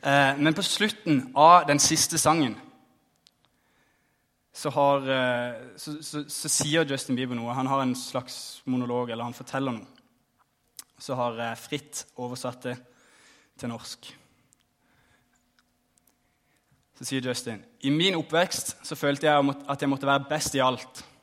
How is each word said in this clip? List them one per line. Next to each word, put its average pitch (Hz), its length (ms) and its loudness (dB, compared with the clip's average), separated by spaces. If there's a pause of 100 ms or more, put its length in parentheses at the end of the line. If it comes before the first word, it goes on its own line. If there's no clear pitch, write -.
Eh, 139 380 4
men 156 140 4
på 196 100 -2
slutten 165 720 0
av 160 300 10
den 147 120 4
siste - 380 2
sangen 151 400 2 (2000)
så - 160 -8
har, 139 400 4
eh, 123 680 -2
så, 151 280 -12
så, 147 240 -8
så - 200 -8
sier 151 360 2
Justin 135 320 -4
Bieber 123 180 -4
noe. 117 200 -6
Han 131 120 -2
har 139 140 0
en 127 140 0
slags - 720 -10
monolog, 123 420 -2
eller 117 160 -6
han 120 80 -8
forteller 135 400 -6
noe. 107 140 -10 (1120)
Så - 180 -8
har, 120 240 -2
eh, 117 140 -4
Fritt - 500 -10 (140)
oversatt 123 480 -10
det 123 80 -6 (840)
til 127 140 -10
norsk. - 400 -14 (3000)
Så 127 100 -12
sier 135 160 -4
Justin: 123 400 -6 (160)
«I 139 100 0
min 170 280 2
oppvekst - 680 -2
så 151 140 -10
følte 143 320 2
jeg 139 260 4 (100)
at 139 140 -4
jeg 143 80 0
måtte 139 220 0
være 139 180 2
best 151 260 -4
i 135 60 2
alt. 127 440 0 (180)